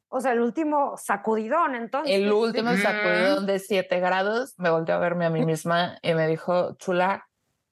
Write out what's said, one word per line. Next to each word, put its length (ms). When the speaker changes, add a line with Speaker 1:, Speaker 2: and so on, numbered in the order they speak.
Speaker 1:
O 100
sea, 120
el 80
último 560
sacudidón, 760
entonces. 420
Speaker 2:
El 160
último 400
Speaker 3:
Ujú. 80
Speaker 2:
sacudidón 680
de 120
siete 420
grados, 580
me 120
volteó 240
a 40
verme 280
a 40
mí 140
misma 580
y 120
me 120
dijo, 520
"Chula, 500